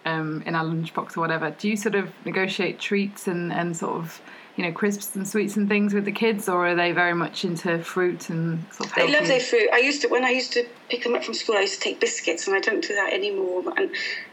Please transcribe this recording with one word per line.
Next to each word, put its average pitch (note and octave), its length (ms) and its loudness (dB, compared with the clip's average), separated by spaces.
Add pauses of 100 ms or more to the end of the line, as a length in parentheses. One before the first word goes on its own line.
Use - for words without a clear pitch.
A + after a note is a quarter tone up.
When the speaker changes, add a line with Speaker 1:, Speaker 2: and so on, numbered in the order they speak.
Speaker 1:
um, D#3 400 -2
in E3 100 -2
our D#3+ 100 0
lunchbox E3 500 -4
or E3+ 60 -2
whatever. D#3+ 300 0
Do G#3 180 -2
you A3 80 2
sort G3+ 180 0
of F#3 160 0 (140)
negotiate F#3 540 0
treats G3+ 480 -2
and, F3 260 -2
and E3+ 240 -2
sort - 200 -4
of, E3 220 -8 (360)
you F#3 80 -2
know, E3+ 80 -2
crisps G3+ 460 -2
and G3 100 -4
sweets G#3 300 0
and G3+ 100 4
things G#3 260 4
with G3+ 120 2
the G3 80 -2
kids, A3 360 0
or F3 200 4
are F3 60 2
they F3 180 4
very F3 200 4
much E3+ 320 -2
into E3+ 380 0
fruit F3+ 460 0
and E3 340 0 (100)
sort - 160 -8
of - 60 -8
Speaker 2:
They - 80 4
love - 120 2
Speaker 1:
healthy? D4+ 120 4
Speaker 2:
their B3+ 140 4
fruit. A3 320 4
I A3+ 60 6
used C#4+ 220 2
to, A#3+ 60 2
when A#3+ 180 2
I B3 60 2
used B3+ 220 0
to A#3+ 120 2 (240)
pick A#3+ 160 -4
'em A#3+ 80 0
up - 120 -2
from A3+ 100 -6
school, G#3+ 220 0
I F#3+ 40 4
used G3 140 0
to - 60 -8
take F#3+ 180 -4
biscuits, - 480 0
and G3 80 4
I F#3+ 60 2
don't F#3+ 200 2
do G#3 140 -2
that G3 180 2
anymore. F#3+ 500 0 (140)
And G3 140 2 (420)